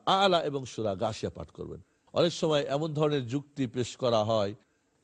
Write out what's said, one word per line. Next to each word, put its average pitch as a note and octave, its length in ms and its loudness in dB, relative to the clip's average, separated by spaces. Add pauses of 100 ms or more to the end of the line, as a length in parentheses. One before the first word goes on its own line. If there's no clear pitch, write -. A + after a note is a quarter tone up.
আলা F#3 360 4
এবং C#3 220 -4
সূরা G#2+ 300 -4
গাশিয়া G#2+ 360 -4
পাঠ E2 200 -12
করবেন। D#2 300 -12 (320)
অনেক E3 200 4
সময় D3+ 360 0
এমন D3+ 260 -2
ধরনের D3 320 2
যুক্তি C3+ 400 -4
পেশ A#2+ 300 -4
করা A#2 280 2
হয় G#2+ 300 0 (500)